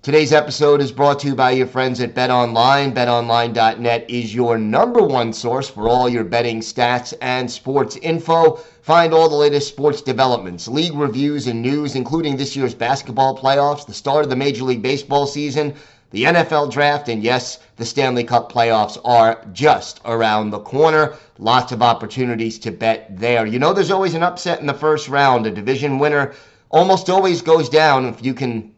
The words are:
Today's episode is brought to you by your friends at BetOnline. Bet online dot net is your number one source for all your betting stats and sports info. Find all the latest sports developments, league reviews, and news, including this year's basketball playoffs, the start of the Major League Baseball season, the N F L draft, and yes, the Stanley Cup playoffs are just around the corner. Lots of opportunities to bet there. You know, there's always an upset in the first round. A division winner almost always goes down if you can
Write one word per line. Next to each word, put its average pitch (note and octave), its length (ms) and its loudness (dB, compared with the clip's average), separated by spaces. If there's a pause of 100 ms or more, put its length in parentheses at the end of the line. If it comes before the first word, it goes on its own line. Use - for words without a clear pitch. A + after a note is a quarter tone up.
Today's D3+ 320 2
episode D3 480 4
is C3 120 -2
brought C#3+ 280 2
to C#3+ 60 -6
you C#3 80 -2
by B2+ 160 2
your C3 160 0
friends B2+ 340 -4
at A#2 140 -6
BetOnline. B2 800 2
Bet A#2+ 140 0
online A#2 440 0
dot A2+ 280 0
net A#2 280 -2
is A#2 260 -6
your A#2 220 0
number E3+ 460 2
one B2+ 300 0
source B2+ 360 -4
for G#2+ 200 -4
all B2 200 2
your A#2+ 160 -2
betting A#2 360 -2
stats A#2+ 600 -4
and B2+ 300 -4
sports C3+ 460 -4
info. E3 640 2 (200)
Find E3 320 4
all D#3+ 160 6
the D3+ 80 0
latest C#3+ 320 2
sports C#3+ 320 0
developments, A#2 680 -2
league D3+ 280 -4
reviews, C#3+ 520 -2
and A#2 140 -4
news, C#3+ 340 -2
including C#3 420 -4
this C#3 200 -6
year's B2 180 -2
basketball C3+ 640 -2
playoffs, C#3+ 480 0
the G#2+ 80 -20
start D3 320 0
of C3+ 60 -4
the C3 60 -2
Major C3 280 -2
League B2+ 160 -2
Baseball C#3 460 -2
season, D3 480 -4 (360)
the A2 140 -4
N E3 120 2
F E3 160 0
L D3 160 0
draft, C#3+ 420 0
and A2 120 -4
yes, - 360 -2 (180)
the A#2 80 -8
Stanley B2+ 400 -2
Cup A#2 260 0
playoffs A2+ 540 0
are A#2 480 4
just B2+ 540 0
around G#2+ 440 0
the G#2 100 -8
corner. D3+ 560 2 (220)
Lots B2+ 340 0
of A#2 100 -2
opportunities A#2 760 -2
to A2 100 -8
bet A2 480 -2
there. A#2 260 0
You A2 140 -4
know, D#3 160 2
there's F#3 160 0
always F#3+ 240 0
an E3 80 -2
upset F3 380 -4
in D3+ 60 -6
the C#3+ 60 -2
first D3+ 360 0
round. C3 380 2
A A2 40 -2
division B2+ 480 -4
winner C#3+ 360 0 (360)
almost F3+ 400 2
always F#3 320 2
goes D#3+ 260 4
down C#3+ 380 4
if A#2 180 -10
you C3 80 -2
can A#2+ 460 -6